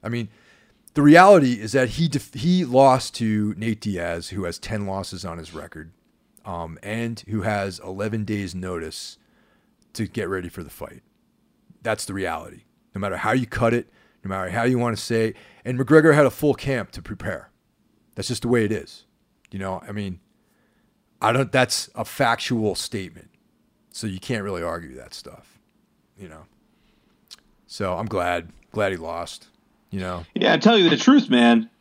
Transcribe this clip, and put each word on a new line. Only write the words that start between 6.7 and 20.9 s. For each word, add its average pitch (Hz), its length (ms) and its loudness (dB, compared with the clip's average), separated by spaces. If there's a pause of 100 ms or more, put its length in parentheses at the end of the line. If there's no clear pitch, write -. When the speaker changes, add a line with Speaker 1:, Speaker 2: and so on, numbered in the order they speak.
Speaker 1:
and 113 460 -8
who 107 140 -4
has 98 360 -4
eleven 101 460 -6
days' 98 300 -6
notice 90 600 -10 (800)
to 110 120 -4
get 95 220 -6
ready 92 200 -6
for 87 140 -14
the 73 80 -16
fight. - 320 -16 (800)
That's 110 220 -4
the 101 100 -10
reality. 85 500 -8 (300)
No 98 60 -8
matter 95 180 -4
how 107 140 -2
you 127 140 0
cut 117 260 0
it, - 180 -4 (340)
no 98 40 -8
matter 95 220 -6
how 117 140 -2
you 127 140 2
wanna 117 180 -2
say, 113 380 -2 (300)
and 127 140 -6
McGregor 151 360 8
had 147 120 6
a 120 40 4
full 147 240 0
camp 127 380 -6
to 110 80 -14
prepare. 92 500 -10 (680)
That's 98 120 -8
just 120 140 -6
the 120 60 -4
way 120 160 2
it 104 80 -2
is. - 340 -10 (440)
You 98 80 -12
know, 95 280 -8
I 101 60 -14
mean, 98 280 -8 (1000)